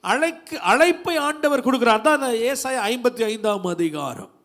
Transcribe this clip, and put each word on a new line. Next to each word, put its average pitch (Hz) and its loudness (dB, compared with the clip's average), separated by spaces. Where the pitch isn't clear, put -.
அழைக்கு-, 320 -2
அழைப்பை 339 2
ஆண்டவர் 294 0
கொடுக்கிறார். 240 2
தான் 302 4
அந்த 262 -2
ஏசாயா 262 -4
ஐம்பத்தி 240 -2
ஐந்தாம் 208 -2
அதிகாரம். 151 -6